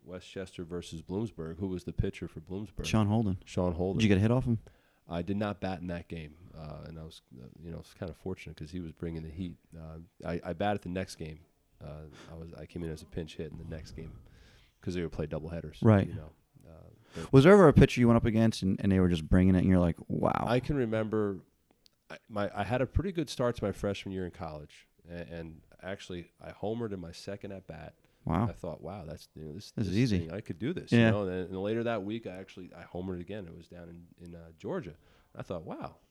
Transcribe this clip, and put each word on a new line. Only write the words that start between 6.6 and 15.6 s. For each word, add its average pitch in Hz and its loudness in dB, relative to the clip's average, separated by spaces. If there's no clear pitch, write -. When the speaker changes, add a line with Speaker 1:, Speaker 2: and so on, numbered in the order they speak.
Speaker 1:
and 80 -14
I 80 -14
was, 80 -18
uh, 62 -16
you 87 -14
know, 80 -10
it's - -20
kinda 87 -10
fortunate 90 -10
'cause 76 -14
he 90 -8
was 80 -10
bringing 82 -8
the 80 -12
heat. 87 -8
Uh, 80 -14
I, 87 -4
I 87 -6
batted 101 -2
the 87 -8
next 92 -6
game. 78 -12
Uh, 76 -14
I 82 -16
was, 82 -14
I 78 -14
came 85 -10
in 82 -4
as 78 -8
a - -18
pinch 80 -8
hit 76 -10
in 78 -14
the 80 -12
next 80 -14
game 80 -14
'cause 90 -6
they 87 -2
would 80 -4
play 76 -6
doubleheaders, 78 -8